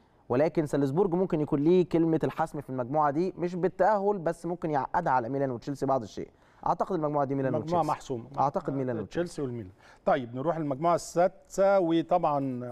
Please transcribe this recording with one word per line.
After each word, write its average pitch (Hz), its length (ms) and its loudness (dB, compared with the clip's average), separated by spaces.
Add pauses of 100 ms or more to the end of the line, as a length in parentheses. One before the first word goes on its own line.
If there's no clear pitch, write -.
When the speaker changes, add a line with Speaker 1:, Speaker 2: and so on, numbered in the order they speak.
(300)
Speaker 1:
ولكن 151 360 2
سالزبورج 147 480 2
ممكن 175 280 0
يكون 147 180 0
ليه 165 300 6
كلمة 165 340 4
الحسم 151 380 -4
في - 80 -12
المجموعة 131 420 0
دي، 170 260 0
مش 175 180 -4
بالتأهل 196 640 2
بس، 165 280 -4
ممكن 170 260 -4
يعقدها 151 420 0
على 123 160 0
ميلان 139 220 -2
وتشيلسي 135 340 -6
بعض 131 160 2
الشيء. 98 280 -10 (360)
أعتقد 190 300 -2
المجموعة 147 300 0
دي 135 100 -2
ميلان 135 180 0
Speaker 2:
مجموعة 120 120 -2 (140)
Speaker 1:
وتشيلسي. 151 120 0
Speaker 2:
محسومة. 127 340 -6 (140)
Speaker 1:
أعتقد 143 340 -2
ميلان 127 220 -4
وتشيلسي. 104 160 -8
Speaker 2:
تشيلسي 170 300 -6
والميلان. 120 300 -8 (340)
طيب 127 300 0
نروح 156 220 -2
للمجموعة 156 380 0
السادسة، 190 840 2
وطبعًا 160 920 0